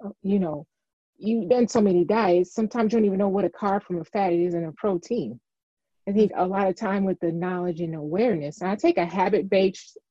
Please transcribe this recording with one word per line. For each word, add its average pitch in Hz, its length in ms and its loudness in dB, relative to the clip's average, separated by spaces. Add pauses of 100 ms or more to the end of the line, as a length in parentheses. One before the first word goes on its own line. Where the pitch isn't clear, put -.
uh, 202 40 -12 (120)
you 196 180 0
know, 156 280 -4 (500)
you've 214 320 -2
done 247 180 4
so 240 140 0
many 180 220 4
diets, 180 500 2
sometimes 220 380 0
you 226 80 2
don't 214 60 4
even 190 120 2
know 202 120 2
what 190 160 0
a 175 40 0
carb 196 340 -2
from 175 180 -6
a - 20 -10
fat 190 300 -2
is 175 200 2
and 170 140 -2
a 156 60 -10
protein. 214 680 -4 (680)
I 202 40 -2
think 208 240 2
a 180 100 0
lot 196 220 0
of 190 80 0
time 196 300 -2
with 185 160 -2
the 165 100 -2
knowledge 175 480 -4
and 160 160 -6
awareness, 156 680 -2
and 185 80 -4
I 208 60 -2
take 330 220 0
a 175 80 2
habit-based, 190 920 0 (140)